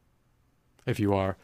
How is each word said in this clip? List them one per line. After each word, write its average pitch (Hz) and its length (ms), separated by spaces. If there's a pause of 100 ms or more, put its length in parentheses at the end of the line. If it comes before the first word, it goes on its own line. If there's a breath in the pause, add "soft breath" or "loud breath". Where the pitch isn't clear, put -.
(880)
if 113 140
you 101 120
are 95 320